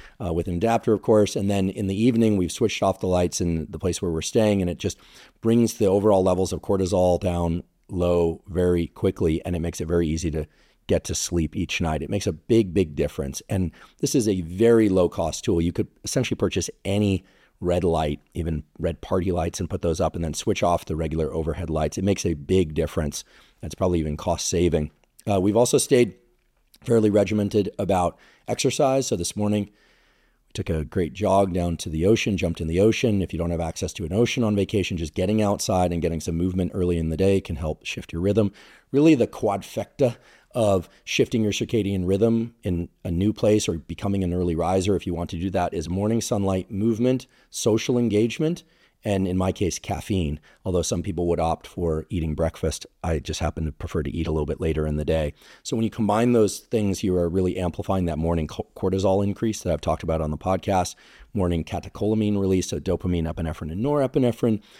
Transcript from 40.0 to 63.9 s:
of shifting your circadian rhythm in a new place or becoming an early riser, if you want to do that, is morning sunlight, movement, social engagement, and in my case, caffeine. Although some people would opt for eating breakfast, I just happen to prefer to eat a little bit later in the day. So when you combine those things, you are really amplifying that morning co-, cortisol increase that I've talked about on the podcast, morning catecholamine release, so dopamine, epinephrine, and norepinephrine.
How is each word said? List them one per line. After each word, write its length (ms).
of 360
shifting 400
your 80
circadian 560
rhythm 460
in 240
a 60
new 220
place 360
or 100
becoming 460
an 100
early 220
riser, 400
if 100
you 80
want 160
to 80
do 120
that, 220
is 160
morning 320
sunlight, 520
movement, 560
social 460
engagement, 680
and 240
in 100
my 140
case, 260
caffeine. 600
Although 180
some 220
people 240
would 100
opt 300
for 420
eating 240
breakfast, 500
I 160
just 180
happen 260
to 80
prefer 300
to 80
eat 160
a 60
little 120
bit 160
later 280
in 80
the 80
day. 300
So 140
when 80
you 60
combine 420
those 260
things, 460
you 120
are 120
really 280
amplifying 500
that 120
morning 300
co-, 260
cortisol 480
increase 400
that 100
I've 80
talked 220
about 180
on 120
the 40
podcast, 600
morning 300
catecholamine 760
release, 320
so 100
dopamine, 520
epinephrine, 380
and 140
norepinephrine. 760